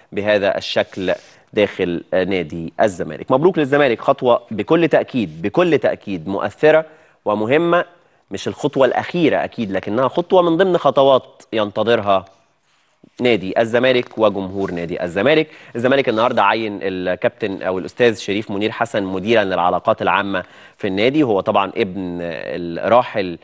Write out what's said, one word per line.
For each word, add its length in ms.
بهذا 460
الشكل 560
داخل، 500
آه، 100
نادي 580
الزمالك. 500
مبروك 260
للزمالك، 440
خطوة 400
بكل 360
تأكيد، 540
بكل 360
تأكيد 500
مؤثرة 580
ومهمة، 600
مش 160
الخطوة 400
الأخيرة 560
أكيد، 280
لكنها 360
خطوة 340
من 160
ضمن 200
خطوات 680
ينتظرها 720
نادي 400
الزمالك 560
وجمهور 540
نادي 320
الزمالك. 440
الزمالك 340
النهاردة 340
عين 380
الكابتن 800
أو 180
الأستاذ 380
شريف 340
منير 200
حسن 320
مديرًا 400
للعلاقات 580
العامة 420
في 100
النادي، 360
وهو 180
طبعًا 360
ابن 440
الراحل 1200